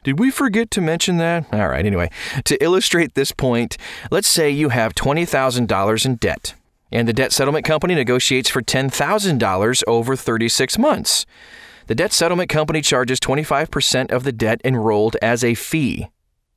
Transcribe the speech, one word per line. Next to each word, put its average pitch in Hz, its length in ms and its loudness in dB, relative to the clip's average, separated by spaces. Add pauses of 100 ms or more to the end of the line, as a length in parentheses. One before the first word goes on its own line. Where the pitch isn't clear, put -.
did 139 160 -2
we 262 100 2
forget 233 400 0
to - 100 -2
mention 170 360 0
that? 165 360 -2
All 104 160 0
right, 69 160 -2
anyway, 90 240 0 (360)
to - 180 0
illustrate 175 520 2
this 135 180 0
point, 120 440 -2 (360)
let's 202 160 2
say 156 200 2
you 143 200 0
have 117 260 0
twenty 151 300 0
thousand 131 420 0
dollars 104 400 0
in 131 80 0
debt, - 400 -4 (380)
and 117 160 0
the 120 40 0
debt 131 200 0
settlement 143 320 0
company 160 320 2
negotiates 127 520 2
for 131 140 -2
ten 135 260 -2
thousand 175 500 0
dollars 107 500 2
over 117 260 0
thirty-six 117 640 0
months. - 480 0 (640)
The 113 80 -2
debt 175 160 0
settlement 170 360 2
company 156 320 0
charges 127 380 0
twenty-five 151 540 -2
percent 135 400 0
of 127 100 0
the 135 80 -2
debt 113 340 0
enrolled 110 560 2
as 117 220 0
a 117 120 2
fee. 110 540 -4 (480)